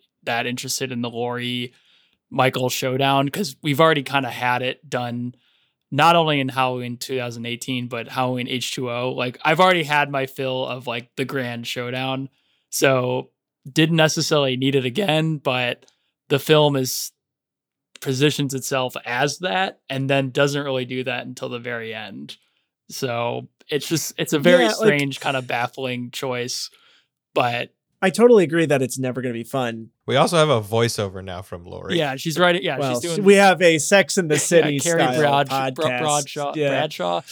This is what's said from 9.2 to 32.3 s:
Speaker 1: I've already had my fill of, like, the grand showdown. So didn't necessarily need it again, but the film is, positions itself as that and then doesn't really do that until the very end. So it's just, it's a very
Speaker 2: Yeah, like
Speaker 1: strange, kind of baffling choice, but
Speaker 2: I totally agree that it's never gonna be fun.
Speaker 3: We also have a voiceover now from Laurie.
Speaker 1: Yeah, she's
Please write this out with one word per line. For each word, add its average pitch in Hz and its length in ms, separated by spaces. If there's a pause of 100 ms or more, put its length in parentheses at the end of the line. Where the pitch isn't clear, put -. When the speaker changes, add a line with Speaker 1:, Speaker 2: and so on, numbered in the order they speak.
Speaker 1:
I've 156 160
already 185 220
had 147 280
my 135 140
fill 131 400
of, 127 220
like, 120 280
the 139 80
grand 123 440
showdown. 131 600 (420)
So 131 600 (420)
didn't 160 260
necessarily 151 600
need 135 160
it 131 120
again, 156 520
but 127 480 (440)
the 143 100
film 151 360
is, - 360 (880)
positions 139 520
itself 127 420 (100)
as 127 340
that 190 400 (100)
and 135 200
then 135 220
doesn't 143 320
really 131 220
do 127 180
that 123 220
until 127 240
the 123 100
very 117 340
end. 110 440 (520)
So 123 580 (220)
it's 147 180
just, - 300
it's - 160
a 156 60
very 175 240
Speaker 2:
Yeah, 165 60
like 160 80
Speaker 1:
strange, 143 420
kind 143 180
of 127 100
baffling 123 640
choice, 123 580 (640)
but 123 340 (320)
Speaker 2:
I 190 80
totally 220 340
agree 165 220
that 139 160
it's 127 160
never 127 240
gonna 123 140
be 117 80
fun. 113 480 (160)
Speaker 3:
We 117 80
also 165 220
have 156 120
a 123 120
voiceover 104 640
now 92 200
from 90 220
Laurie. 90 340
Speaker 1:
Yeah, 139 160
she's 151 240